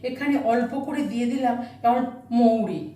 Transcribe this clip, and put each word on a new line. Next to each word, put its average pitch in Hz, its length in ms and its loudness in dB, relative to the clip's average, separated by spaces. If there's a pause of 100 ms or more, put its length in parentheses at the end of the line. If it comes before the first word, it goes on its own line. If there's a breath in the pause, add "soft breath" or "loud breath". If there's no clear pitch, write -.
এখানে 277 260 -2 (180)
অল্প 240 200 0 (140)
করে 294 160 -4 (100)
দিয়ে 240 200 0
দিলাম 262 240 0 (360 loud breath)
অল্প 254 180 0 (280)
মৌরি 226 420 4 (160)